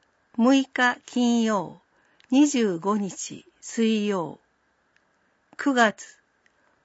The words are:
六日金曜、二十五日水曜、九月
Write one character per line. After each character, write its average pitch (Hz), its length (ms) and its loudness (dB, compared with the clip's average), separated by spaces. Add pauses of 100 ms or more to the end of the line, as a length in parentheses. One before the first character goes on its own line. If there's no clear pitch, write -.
(360)
六 262 300 4
日 247 400 -2
金 240 360 0
曜、 208 380 -4 (500)
二 277 160 6
十 220 320 0
五 196 180 -2
日 - 500 -8 (140)
水 220 460 -2
曜、 180 320 -4 (1160)
九 277 180 0
月 - 440 0 (680)